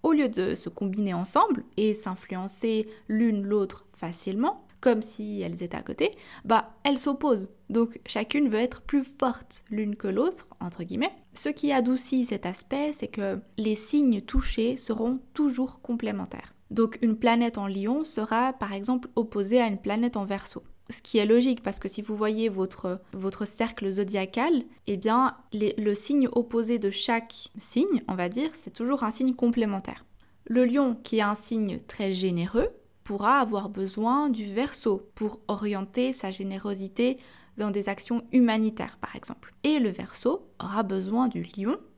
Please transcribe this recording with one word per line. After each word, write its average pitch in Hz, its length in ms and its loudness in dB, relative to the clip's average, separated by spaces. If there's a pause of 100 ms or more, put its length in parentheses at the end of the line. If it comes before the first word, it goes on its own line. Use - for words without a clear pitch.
au 320 100 4
lieu 294 160 4
de 185 260 0
se - 140 -8
combiner 196 460 -2
ensemble 247 500 2 (140)
et 214 160 4
s'influencer 208 920 -4 (200)
l'une 214 340 2
l'autre 202 440 0 (100)
facilement, 196 680 -4 (140)
comme 226 220 4
si 208 400 -8
elles 175 200 -6
étaient 175 140 -6
à - 60 -6
côté, - 300 -2 (340)
bah, 220 260 2 (120)
elles 285 120 4
s'opposent. 269 540 0 (180)
Donc 233 380 0
chacune 262 420 0
veut 214 120 2
être 247 200 -2
plus 277 240 2
forte - 640 -4
l'une 208 260 -2
que 208 140 -4
l'autre, 254 400 0 (100)
entre 175 260 -8
guillemets. 202 280 -4 (220)
Ce - 160 -2
qui 294 200 0
adoucit 254 540 2
cet 202 220 -4
aspect, 277 480 -4
c'est - 140 -6
que 196 300 -4 (200)
les 214 160 0
signes 247 480 4
touchés - 560 0
seront 233 420 -2 (140)
toujours 262 480 0
complémentaires. 214 720 -6 (160)
Donc 226 320 2
une 220 140 4
planète 233 420 2
en 202 80 -4
Lion 208 380 -2
sera 233 500 0
par 208 180 -6
exemple 240 440 -2
opposée 220 440 2
à 233 60 4
une 202 100 0
planète 220 400 0
en 202 80 -2
Verseau. - 380 -6 (260)
Ce - 140 0
qui - 160 2
est 208 80 6
logique 247 360 6
parce - 160 -4
que - 80 -8
si 208 160 -4
vous 214 140 -6
voyez 214 320 0
votre, 190 520 -4 (120)
votre 190 340 -4
cercle 226 440 -2
zodiacal, 202 720 0 (240)
eh 202 80 0
bien 226 400 2 (160)
les, 208 240 0
le 208 180 2
signe 269 380 2
opposé 233 480 0
de 202 100 0
chaque - 680 -4
signe, 285 520 0
on 185 60 -2
va 180 140 4
dire, 254 260 -2
c'est - 180 -10
toujours 254 320 0
un 214 80 0
signe 262 220 2
complémentaire. 233 680 0 (420)
Le 247 180 4
Lion, 247 400 2
qui 220 140 0
est 214 40 4
un 208 140 2
signe 214 500 -2
très 196 260 -4
généreux, 185 580 0 (340)
pourra 208 340 2
avoir 214 300 0
besoin 220 640 0
du 220 160 -2
Verseau 208 680 -2
pour 214 320 -4
orienter 208 680 -2
sa 196 200 -4
générosité 196 840 -2 (380)
dans 208 140 -2
des 202 180 -2
actions 233 440 -4
humanitaires, 220 680 4
par - 140 -12
exemple. - 380 -14 (100)
Et 302 160 4
le 226 120 2
Verseau 196 580 -2 (120)
aura 196 220 -2
besoin 196 460 0
du 170 140 -4 (140)
Lion 214 200 -2 (220)